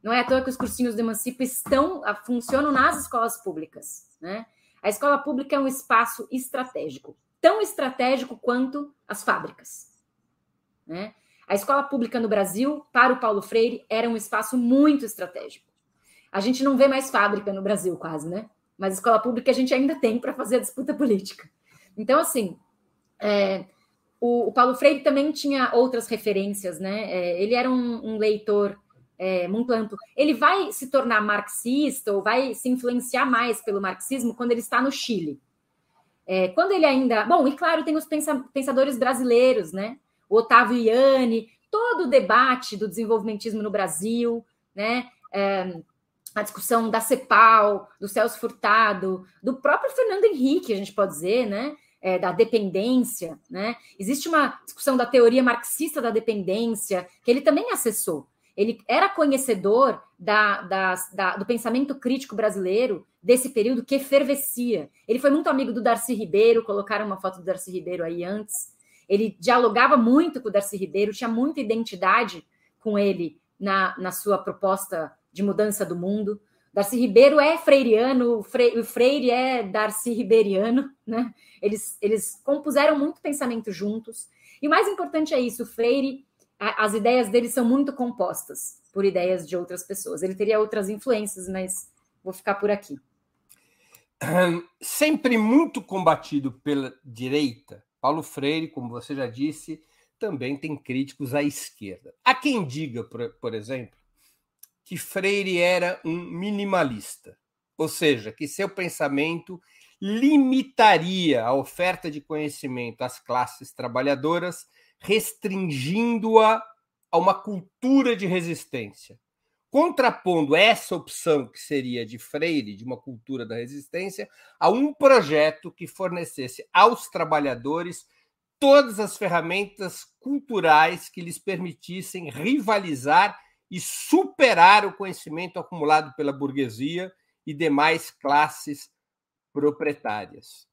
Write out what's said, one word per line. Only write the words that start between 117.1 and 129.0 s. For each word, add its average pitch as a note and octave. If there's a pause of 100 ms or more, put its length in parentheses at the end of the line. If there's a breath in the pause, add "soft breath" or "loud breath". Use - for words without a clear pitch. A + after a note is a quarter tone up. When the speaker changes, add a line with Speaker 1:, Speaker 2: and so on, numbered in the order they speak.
Speaker 2:
uma F#3
cultura B3
de G3
resistência, D#3 (540)
contrapondo G#3
essa G#3
opção D3
que -
seria B2
de A2+
Freire, C#3+
de G#2+
uma B2
cultura B2
da A2
resistência, D#3+ (320 soft breath)
a D#3+
um C#4
projeto D#3
que -
fornecesse E3+
aos A3
trabalhadores D#3 (540)
todas C#4
as G3+